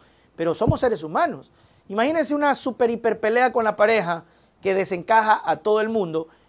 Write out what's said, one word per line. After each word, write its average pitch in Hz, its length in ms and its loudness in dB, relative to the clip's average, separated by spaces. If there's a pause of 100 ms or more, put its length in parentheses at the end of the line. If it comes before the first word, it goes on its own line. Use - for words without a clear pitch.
(360)
pero 170 180 -2
somos 277 280 0
seres 220 200 0
humanos. 175 500 -4 (380)
Imagínense 285 460 0
una 294 180 2
super 240 380 -2
hiper 226 280 -2
pelea 240 320 2
con 240 120 0
la 214 120 0
pareja 196 500 0 (360)
que 190 120 0
desencaja 196 680 2
a 160 140 0
todo 214 240 2
el 220 80 -2
mundo 165 380 -2 (220)